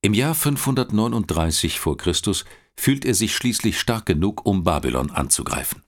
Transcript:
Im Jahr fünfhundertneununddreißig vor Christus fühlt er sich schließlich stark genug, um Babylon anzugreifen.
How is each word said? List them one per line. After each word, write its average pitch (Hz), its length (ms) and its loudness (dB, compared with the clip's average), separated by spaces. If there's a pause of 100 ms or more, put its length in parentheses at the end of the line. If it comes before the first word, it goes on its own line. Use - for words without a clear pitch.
Im 104 100 4
Jahr 139 220 2
fünfhundertneununddreißig 113 1500 0
vor 78 160 0
Christus - 480 -2 (320)
fühlt 135 300 2
er 123 80 2
sich 110 200 0
schließlich 110 460 0
stark 113 240 -2
genug, 95 400 0
um 98 180 2
Babylon 69 480 0
anzugreifen. - 760 -2